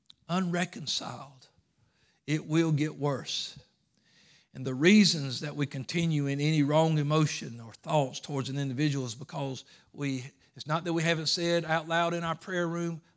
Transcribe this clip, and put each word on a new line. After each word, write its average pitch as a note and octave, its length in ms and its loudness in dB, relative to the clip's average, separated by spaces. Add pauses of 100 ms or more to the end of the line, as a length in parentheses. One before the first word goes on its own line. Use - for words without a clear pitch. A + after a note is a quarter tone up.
(280)
unreconciled, D3 1200 -4 (760)
it D3+ 200 -2
will E3 260 4
get D3+ 260 0
worse. C#3 600 -4 (920)
And C3 140 -10
the C3 80 -4
reasons D#3 680 6
that D3 140 -8
we D3 120 -2
continue D3 640 -2
in C#3 120 -2
any D3+ 220 4
wrong D#3 340 4
emotion D3 640 0
or A#2 140 -16
thoughts C#3+ 460 -2
towards C3+ 280 -6
an C3+ 80 -6
individual C#3 480 -2
is A#2 100 -8
because C#3 500 -10 (280)
we, C3+ 320 -6 (320)
it's - 100 -16
not D#3 180 -2
that E3+ 100 0
we E3 80 0
haven't D#3+ 240 2
said E3+ 400 2
out D#3+ 220 0
loud E3+ 260 2
in E3+ 100 -4
our E3 100 -2
prayer F3 320 -4
room, E3+ 360 -4 (140)